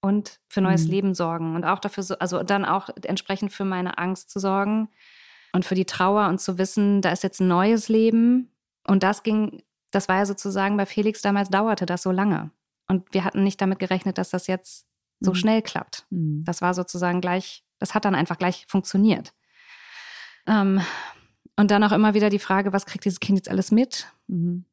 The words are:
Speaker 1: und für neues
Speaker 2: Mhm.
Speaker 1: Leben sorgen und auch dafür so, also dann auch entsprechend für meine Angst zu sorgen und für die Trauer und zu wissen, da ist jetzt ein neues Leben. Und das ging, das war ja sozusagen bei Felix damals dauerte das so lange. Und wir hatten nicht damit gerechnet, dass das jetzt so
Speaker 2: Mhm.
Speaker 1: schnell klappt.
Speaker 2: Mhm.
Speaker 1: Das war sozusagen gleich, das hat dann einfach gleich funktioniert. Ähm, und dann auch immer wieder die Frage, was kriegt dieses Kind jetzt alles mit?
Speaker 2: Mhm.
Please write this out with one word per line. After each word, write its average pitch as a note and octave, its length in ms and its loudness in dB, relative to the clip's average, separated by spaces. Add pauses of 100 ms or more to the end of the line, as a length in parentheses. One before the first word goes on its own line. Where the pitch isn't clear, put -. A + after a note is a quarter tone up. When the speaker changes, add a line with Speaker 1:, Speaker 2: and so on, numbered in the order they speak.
Speaker 1:
und G3+ 480 -4
für G3+ 140 -2
neues E3+ 240 2
Speaker 2:
Mhm. D#3+ 60 -2
Speaker 1:
Leben G3 220 0
sorgen E3 400 -4
und E3+ 100 -4
auch F#3 140 0
dafür G3+ 240 -8
so, F#3 160 -6
also F3+ 240 -4
dann G3 220 0
auch F#3+ 240 -2 (160)
entsprechend G3 480 -4
für G3+ 140 -6
meine F3+ 320 -4
Angst F3+ 320 -6
zu - 100 -8
sorgen G3+ 480 0 (640)
und F3+ 140 0
für - 80 -2
die F#3 100 2
Trauer G3 440 2
und F3+ 120 0
zu F#3 180 -4
wissen, G3+ 440 2
da E3+ 100 2
ist F3+ 100 -4
jetzt - 180 -4
ein F#3 80 4
neues G3+ 420 2
Leben. A3+ 600 4 (360)
Und F#3+ 160 4
das F#3+ 200 0
ging, G#3+ 400 -2 (280)
das - 180 -2
war F#3 80 2
ja G3+ 100 4
sozusagen G3 520 -2
bei G3 80 0
Felix G#3+ 340 -2
damals G3+ 300 0
dauerte G3+ 340 0
das F3 180 -4
so F#3 80 0
lange. F#3 400 0 (380)
Und F#3 240 -2
wir F#3 120 0
hatten G3 200 0
nicht G3 160 -2
damit F#3+ 200 0
gerechnet, F#3 360 -2
dass F#3 140 -4
das F3+ 160 -6
jetzt - 400 -8 (340)
so F#3 120 2
Speaker 2:
Mhm. - 20 -2
Speaker 1:
schnell G#3+ 280 2
klappt. - 460 -10
Speaker 2:
Mhm. D#3 380 -2
Speaker 1:
Das F3 160 -6
war F3+ 100 0
sozusagen F3+ 480 -2
gleich, F3+ 440 -4 (140)
das - 160 -6
hat G#3+ 120 0
dann G3 80 2
einfach E3+ 240 -2
gleich F3+ 280 -2
funktioniert. - 680 0 (1120)
Ähm, G3 340 4 (760)
und G3+ 140 6
dann G#3 140 6
auch G#3 80 4
immer G#3+ 220 6
wieder G#3 160 4
die G3+ 80 0
Frage, G3 340 0
was G3 140 0
kriegt - 180 -12
dieses F#3 160 -2
Kind G3 180 2
jetzt - 120 -6
alles F#3+ 200 0
mit? A#3 360 2 (220)
Speaker 2:
Mhm. F3 440 -2